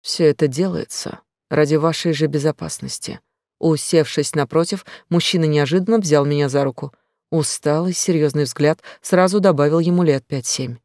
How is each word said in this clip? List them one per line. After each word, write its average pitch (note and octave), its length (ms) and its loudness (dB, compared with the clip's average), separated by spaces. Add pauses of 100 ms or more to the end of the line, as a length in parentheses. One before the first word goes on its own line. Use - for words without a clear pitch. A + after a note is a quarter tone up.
"Всё - 220 -4
это D3+ 240 2
делается E3 720 -6 (300)
ради D3+ 260 2
вашей D#3+ 380 0
же D3+ 140 -2
безопасности". D3 920 -6 (380)
Усевшись D#3 760 0
напротив, D#3+ 500 -2 (240)
мужчина E3+ 360 0
неожиданно D#3+ 520 2
взял D3 280 2
меня C#3+ 240 0
за C#3 160 0
руку. C#3 280 -8 (380)
Усталый, D#3+ 640 0
серьёзный D3+ 500 0
взгляд D3 400 0 (180)
сразу F#3 380 2
добавил D#3 400 4
ему F3 240 2
лет C#3 240 2
пять-семь. B2+ 580 -6